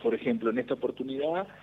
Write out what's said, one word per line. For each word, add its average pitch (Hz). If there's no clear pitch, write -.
por 226
ejemplo, 113
en 117
esta 123
oportunidad, 139